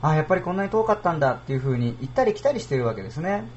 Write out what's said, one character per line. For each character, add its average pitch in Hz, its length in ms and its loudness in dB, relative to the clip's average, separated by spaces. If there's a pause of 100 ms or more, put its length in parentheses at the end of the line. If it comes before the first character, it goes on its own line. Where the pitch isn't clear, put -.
あ、 156 140 4
や 156 80 4
っ - 20 -2
ぱ 185 100 4
り 185 60 -2
こ 175 100 -4
ん 185 60 0
な 196 60 0
に 196 80 -4
遠 220 120 2
か 220 100 2
っ 208 80 -2
た 175 100 0
ん 160 80 -2
だ 135 140 4
っ 123 40 -4
て - 160 -6
い 135 40 0
う - 20 0
風 127 180 0
に 120 240 0
行 135 80 -6
っ - 40 -12
た 262 100 4
り 214 100 2
来 - 80 -8
た 277 100 2
り 247 80 -2
し - 60 -8
て 143 100 -2
る 123 120 2
わ 110 80 0
け 98 80 -10
で - 80 -10
す 131 60 -8
ね。 196 260 -2 (140)